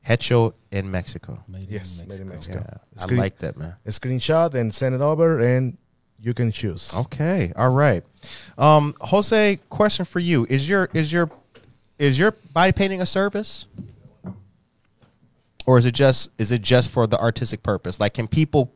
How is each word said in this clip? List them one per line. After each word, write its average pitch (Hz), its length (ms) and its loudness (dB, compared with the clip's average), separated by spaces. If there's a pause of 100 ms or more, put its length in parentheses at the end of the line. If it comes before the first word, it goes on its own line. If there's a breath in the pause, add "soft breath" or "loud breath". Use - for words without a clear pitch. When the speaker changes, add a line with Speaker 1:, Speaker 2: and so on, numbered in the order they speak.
Speaker 1:
Hecho 117 460 2 (180)
in 98 200 -6
Mexico. - 560 -10
Speaker 2:
Made 95 220 -14
Speaker 3:
Yes, 92 300 -12
Speaker 2:
in 87 80 -16
Speaker 3:
made 98 120 -14
in 95 100 -12
Speaker 2:
Mexico. 90 300 -12
Speaker 3:
Mexico. - 200 -12 (160)
Speaker 1:
Yeah, - 60 -14
I - 40 -
Speaker 3:
Screen- 120 140 0
Speaker 1:
like 98 200 -2
that, - 180 -8
man. 82 180 -10 (100)
Speaker 3:
A 110 40 -10
screenshot 143 640 0
and 117 200 -2
send 131 200 -2
it 127 80 -2
over, 156 380 2
and 123 380 2 (440)
you 117 120 -4
can 117 180 0
choose. 87 440 -6
Speaker 1:
Okay, 139 600 -2
all 127 160 2
right. 131 320 2 (540 loud breath)
Um, 147 440 4
Jose, 208 580 2 (100)
question 208 360 0
for - 140 -4
you: 170 300 2
Is 135 200 0
your, 190 240 2
is 156 180 0
your, 170 180 2 (680)
is 139 180 4
your 202 140 4 (220)
body 180 180 4
painting 190 300 0
a 185 40 -2
service, 202 600 -4 (2000)
or 127 140 6
is 117 60 2
it 120 100 0
just, 135 420 2
is 110 140 -2
it 120 100 0
just 123 280 2
for 117 180 0
the 107 120 0
artistic 113 440 -4
purpose? 92 360 -4
Like, 104 140 0
can 110 140 -6
people 147 480 2